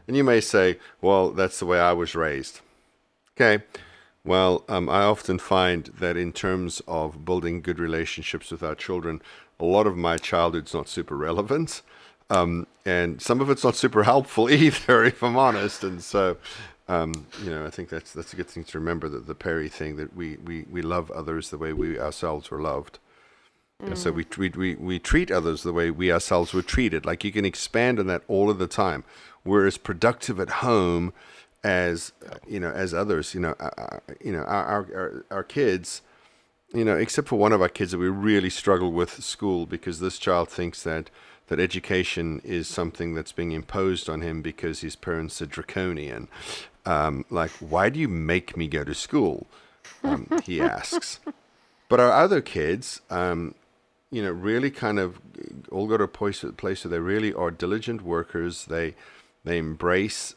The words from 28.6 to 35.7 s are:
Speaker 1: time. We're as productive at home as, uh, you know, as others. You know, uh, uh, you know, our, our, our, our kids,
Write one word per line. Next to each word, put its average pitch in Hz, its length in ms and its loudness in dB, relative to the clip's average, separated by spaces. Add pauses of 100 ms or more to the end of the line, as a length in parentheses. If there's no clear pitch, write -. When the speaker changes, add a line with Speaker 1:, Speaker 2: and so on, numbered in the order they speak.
Speaker 1:
time. 87 360 -2 (400)
We're 98 240 6
as 95 100 0
productive 107 640 0
at 90 100 -4
home 90 640 2 (500)
as, 90 480 0 (200)
uh, - 40 -14 (120)
you 104 120 -6
know, 85 120 -4
as 92 220 -4
others. 87 400 -2
You 90 80 -4
know, 80 180 -2
uh, 80 180 -6
uh, - 200 -10 (260)
you - 80 -6
know, 80 120 -4
our, 98 220 -2
our, 101 300 -2
our, 92 360 -6
our 95 120 -4
kids, 95 580 -2 (720)